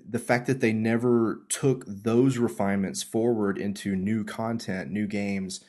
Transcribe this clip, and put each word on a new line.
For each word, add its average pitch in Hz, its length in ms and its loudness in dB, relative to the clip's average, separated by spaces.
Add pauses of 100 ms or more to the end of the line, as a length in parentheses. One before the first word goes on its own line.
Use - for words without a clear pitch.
the 117 100 -4
fact 123 300 0
that 131 100 0
they 113 140 2
never 113 760 2
took - 380 0
those 117 520 2
refinements 98 640 0
forward 110 520 0
into 101 380 -4
new 104 300 0
content, 110 640 -6
new 104 160 -2
games, 98 640 -4